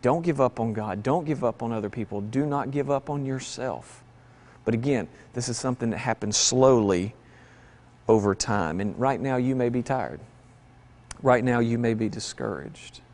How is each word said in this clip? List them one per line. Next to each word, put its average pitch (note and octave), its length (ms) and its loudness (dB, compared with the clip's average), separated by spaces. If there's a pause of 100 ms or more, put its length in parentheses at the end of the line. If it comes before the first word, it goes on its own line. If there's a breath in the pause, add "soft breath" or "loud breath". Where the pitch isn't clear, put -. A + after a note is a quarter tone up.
Don't D3+ 200 2
give D#3+ 180 0
up B2+ 180 2
on A2+ 140 0
God. G#2 300 -4
Don't D3 220 0
give D3 200 -4
up A2+ 180 -2
on A#2 100 -4
other G#2 180 -4
people. G#2 300 -6
Do A#2 240 -2
not C#3+ 260 -4
give C#3 200 -4
up C#3 180 -2
on C#3+ 160 -4
yourself." B2+ 760 -8 (640 loud breath)
But A2+ 100 0
again, A#2 340 0 (240 loud breath)
this B2 160 -4
is A#2+ 80 -4
something B2 340 -2
that F#2 80 -4
happens G#2+ 380 -2
slowly A2+ 800 4 (960 loud breath)
over G#2 260 6
time. F#2 460 -2
And G2+ 180 -4
right B2+ 220 0
now C3 160 0
you B2+ 180 0
may B2 140 0
be B2 140 -2
tired. A2+ 380 -6 (1040)
Right B2 220 6
now B2 160 2
you A#2 180 2
may A#2 160 2
be A2 140 -2
discouraged. - 920 -10 (120)